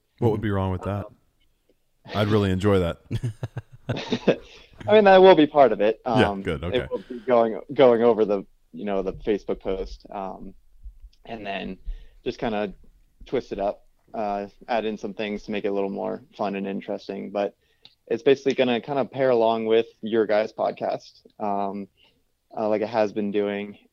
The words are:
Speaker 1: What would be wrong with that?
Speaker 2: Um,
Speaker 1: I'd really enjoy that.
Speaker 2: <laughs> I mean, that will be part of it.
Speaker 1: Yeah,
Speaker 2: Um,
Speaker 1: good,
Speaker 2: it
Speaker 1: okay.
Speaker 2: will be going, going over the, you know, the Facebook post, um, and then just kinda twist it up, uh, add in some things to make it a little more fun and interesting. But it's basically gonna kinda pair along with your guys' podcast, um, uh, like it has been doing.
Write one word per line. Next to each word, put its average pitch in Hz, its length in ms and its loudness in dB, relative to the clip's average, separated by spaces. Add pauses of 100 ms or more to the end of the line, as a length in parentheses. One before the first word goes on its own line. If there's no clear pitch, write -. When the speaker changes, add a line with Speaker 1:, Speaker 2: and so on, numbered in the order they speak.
(200)
Speaker 1:
What 117 120 0
would 104 100 -4
be 110 100 -4
wrong 95 200 -2
with 90 120 -6
that? 101 220 -8
Speaker 2:
Um, - 100 -20 (1000)
Speaker 1:
I'd 104 140 0
really 101 220 2
enjoy 95 280 2
that. 85 220 -4 (880)
Speaker 2:
<laughs> - 0 - (1000)
I 208 60 4
mean, 214 120 8
that 190 160 10
will 185 140 12
be 151 120 6
part 139 240 6
of 98 100 -2
it. 107 240 2
Speaker 1:
Yeah, 110 240 2
Speaker 2:
Um, 98 120 -6
Speaker 1:
good, 80 220 -4
Speaker 2:
it 85 40 -4
Speaker 1:
okay. 123 220 -2
Speaker 2:
will 110 200 -8
be 123 100 -12
going, 117 400 2 (140)
going 120 300 6
over 110 220 4
the, 98 180 -2 (300)
you 104 120 -12
know, 98 160 -2
the 92 120 -6
Facebook 101 460 -6
post, 95 520 -8
um, 98 420 -12 (720)
and 110 200 -14
then 95 320 -10 (460)
just 123 160 -8
kinda 107 340 -4 (520)
twist - 260 -6
it 101 80 -8
up, 98 260 -4 (280)
uh, 101 340 -6 (200)
add 113 180 -2
in 107 120 -6
some 101 160 -10
things 104 300 -8
to - 80 -10
make 107 140 -4
it 101 40 -2
a 98 40 -2
little 98 160 -2
more 101 340 -8 (120)
fun 101 200 -4
and 98 120 -6
interesting. 98 640 -10
But 101 240 -4 (520)
it's 113 160 -4
basically 135 300 2
gonna 127 260 0
kinda 139 260 -4
pair 131 260 -2
along 113 340 2
with 113 220 2 (140)
your 110 240 0
guys' 107 280 0
podcast, - 680 -6 (160)
um, 101 480 -6 (720)
uh, 107 120 -2
like 107 120 0
it 107 60 -4
has 110 240 0
been 104 200 -6
doing. 101 460 -4 (160)